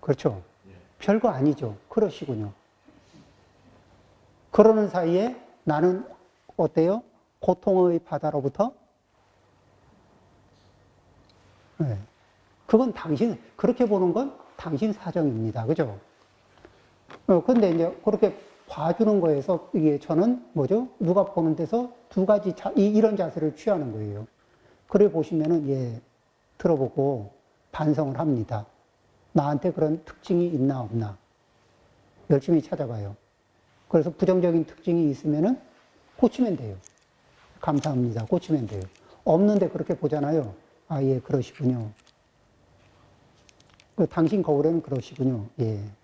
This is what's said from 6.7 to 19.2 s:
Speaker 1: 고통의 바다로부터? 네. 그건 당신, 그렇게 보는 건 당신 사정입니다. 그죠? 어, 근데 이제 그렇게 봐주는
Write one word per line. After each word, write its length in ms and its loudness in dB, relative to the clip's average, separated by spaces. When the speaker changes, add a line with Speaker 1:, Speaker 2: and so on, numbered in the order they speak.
Speaker 1:
고통의 580 2
바다로부터? 760 -4
네. 220 -4
그건 300 2
당신, 440 -2
그렇게 300 0
보는 300 2
건 200 -4
당신 380 -4
사정입니다. 720 -4
그죠? 320 -2
어, 180 4
근데 260 4
이제 320 0
그렇게 320 0
봐주는 540 0